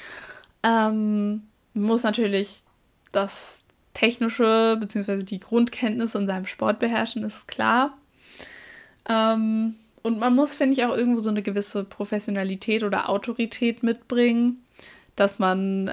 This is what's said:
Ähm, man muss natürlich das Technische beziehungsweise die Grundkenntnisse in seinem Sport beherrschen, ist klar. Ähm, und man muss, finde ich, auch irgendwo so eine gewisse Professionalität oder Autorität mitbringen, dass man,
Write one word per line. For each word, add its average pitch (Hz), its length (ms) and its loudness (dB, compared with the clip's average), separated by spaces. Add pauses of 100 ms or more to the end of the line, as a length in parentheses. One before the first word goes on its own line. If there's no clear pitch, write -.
(600)
Ähm, 214 840 2 (260)
man 202 100 -2
muss 226 200 2
natürlich 208 560 0 (520)
das - 520 -4 (300)
Technische 226 840 2
beziehungsweise 202 440 -4
die 190 160 -8
Grundkenntnisse 233 800 -2
in 202 80 0
seinem 190 220 -4
Sport 220 320 -2
beherrschen, 226 440 -2
ist - 240 -10
klar. 240 480 0 (1120)
Ähm, 220 680 2 (260)
und 233 160 0
man 247 160 4
muss, 285 220 4
finde 269 180 2
ich, 254 100 2
auch 240 140 0
irgendwo 240 220 2
so 214 100 -2
eine 208 140 0
gewisse 202 400 -2
Professionalität 202 960 -4
oder 196 280 -2
Autorität 233 760 -2
mitbringen, 240 800 2 (520)
dass 196 220 2
man, 190 560 0